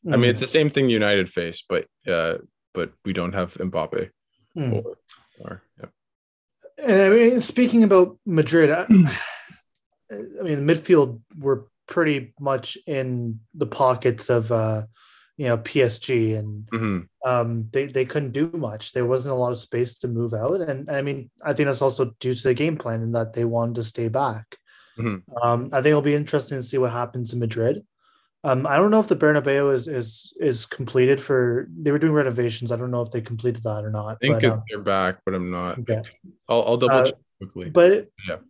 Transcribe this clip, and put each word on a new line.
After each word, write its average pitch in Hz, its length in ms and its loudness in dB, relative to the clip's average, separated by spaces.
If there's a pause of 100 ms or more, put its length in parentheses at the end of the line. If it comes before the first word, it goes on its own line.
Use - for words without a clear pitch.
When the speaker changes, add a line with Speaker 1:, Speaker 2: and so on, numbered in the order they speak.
Speaker 1:
I 151 120 0
mean, 120 100 6
Speaker 2:
Mm. 123 40 4
Speaker 1:
it's 117 100 -2
the 131 60 -4
same 151 220 2
thing 139 200 2
United 104 400 2
face, 85 380 -6
but, 87 180 -2 (200)
uh, 82 340 -2 (340)
but 85 180 -6 (140)
we 98 80 -4
don't 90 200 -4
have 92 200 -4
Mbappe. 92 560 -6 (480)
Speaker 2:
Mm. 127 260 -2
Speaker 1:
Or, - 140 -14 (420)
or, - 240 -16 (160)
yeah. - 60 -14 (1000)
Speaker 2:
And 202 180 4
I 190 80 6
mean, 233 300 6
speaking 233 460 4
about 190 400 6
Madrid, 160 440 4
I, 170 200 0
Speaker 1:
<clears throat> - 1200 2
Speaker 2:
I 202 320 -12
mean, 147 240 -2
midfield 135 540 4 (160)
were 135 300 -2 (200)
pretty 147 500 -2
much 135 480 -4
in 123 540 -6 (140)
the 151 120 -4
pockets 127 640 0
of, 117 220 2
uh, 110 320 0 (540)
you 135 100 -4
know, 117 100 2
P 117 240 -2
S 117 180 2
G, 113 340 0
and 107 400 -8
Speaker 1:
Mm-hmm. 110 560 -4
Speaker 2:
um, 117 420 -2
they, 135 160 -2
they 131 160 -2
couldn't 135 300 -6
do 160 180 -2
much. 117 400 -10
There 123 140 -2
wasn't 131 280 -2
a 127 40 -2
lot 123 160 -2
of 120 40 -8
space 120 420 -6
to 127 100 -6
move 117 240 -4
out, 127 260 -2
and, 147 320 -6
I 139 100 -2
mean, 139 300 -8 (100)
I 147 120 -8
think 143 140 -2
that's 135 140 -2
also 131 380 0
due 127 140 -2
to 123 100 -8
the 131 100 2
game 151 220 -2
plan 113 260 -6
in 113 120 -4
that 113 200 -2
they 117 120 -2
wanted 117 300 -2
to 117 80 -6
stay 113 260 -4
back. 113 480 -4 (400)
Speaker 1:
Mm-hmm. 110 340 -6 (100)
Speaker 2:
Um, 120 300 0
I 143 60 0
think 135 140 4
it'll 147 100 4
be 147 120 0
interesting 147 440 -2
to 127 60 -6
see 135 140 -4
what 127 140 0
happens 120 400 -6
in 123 80 -6
Madrid. 117 460 -2 (580)
Um, 135 240 0
I 143 80 0
don't 196 160 4
know 220 80 6
if 214 80 0
the 175 80 2
Bernabeu 143 560 2
is, 123 160 0
is, 123 540 -8
is 123 240 0
completed 131 560 2
for, 123 520 0
they 156 180 -2
were 147 80 2
doing 156 140 2
renovations. 120 580 -2
I 117 40 -2
don't 123 160 -6
know 120 100 -2
if 117 100 -6
they 120 100 -6
completed 117 420 -6
that 107 220 -6
or 107 60 -6
not, 107 160 -6
Speaker 1:
I 107 80 -10
think 123 200 2
Speaker 2:
but, 113 80 0
Speaker 1:
it, 120 80 4
Speaker 2:
um, 110 180 -4
Speaker 1:
they're 104 100 -8
back, 95 460 0
but 95 100 -2
I'm 90 160 -4
not. 90 280 -6
Speaker 2:
Okay. 113 220 -4 (480)
Speaker 1:
I'll, 117 140 2
I'll 120 140 2
double 127 180 2
Speaker 2:
Uh, 131 100 4
Speaker 1:
check 135 100 0 (220)
quickly. 95 320 -12
Speaker 2:
but, 185 400 4 (180)
Speaker 1:
Yeah. - 100 -6 (120)